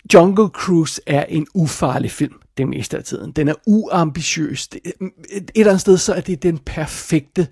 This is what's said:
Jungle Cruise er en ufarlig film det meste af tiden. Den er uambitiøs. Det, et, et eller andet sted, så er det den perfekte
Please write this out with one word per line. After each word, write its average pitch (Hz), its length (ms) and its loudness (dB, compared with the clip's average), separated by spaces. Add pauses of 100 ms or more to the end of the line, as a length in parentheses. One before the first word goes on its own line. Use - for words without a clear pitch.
(140)
Jungle 190 340 6
Cruise - 580 0
er 143 180 0
en 156 300 -2
ufarlig 131 560 0
film - 240 -4 (220)
det 135 120 -2
meste - 280 -6
af - 80 -10
tiden. - 280 -10
Den 147 160 0
er 151 60 0 (120)
uambitiøs. 165 1000 -2
Det, - 160 -16
et, - 80 -10 (380)
et 196 240 -12
eller 214 160 6
andet 190 100 2
sted, 185 180 6
så - 160 -2
er 175 60 -2
det 175 220 -6
den 170 160 0
perfekte - 920 -4